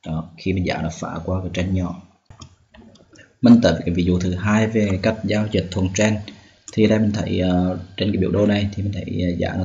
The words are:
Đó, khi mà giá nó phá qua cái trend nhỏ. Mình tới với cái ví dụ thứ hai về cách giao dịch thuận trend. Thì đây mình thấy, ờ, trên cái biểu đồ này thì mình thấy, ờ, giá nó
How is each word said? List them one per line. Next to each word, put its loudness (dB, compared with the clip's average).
Đó, -6
khi -4
mà 0
giá -4
nó -4
phá -10
qua -2
cái -8
trend -2
nhỏ. -4
Mình 8
tới 4
với -4
cái -2
ví 0
dụ 2
thứ -2
hai 2
về 0
cách 0
giao 0
dịch 0
thuận 0
trend. 2
Thì 4
đây 4
mình 2
thấy, -2
ờ, 2
trên 0
cái -2
biểu 0
đồ 2
này 0
thì -6
mình -4
thấy, -8
ờ, -2
giá -2
nó -2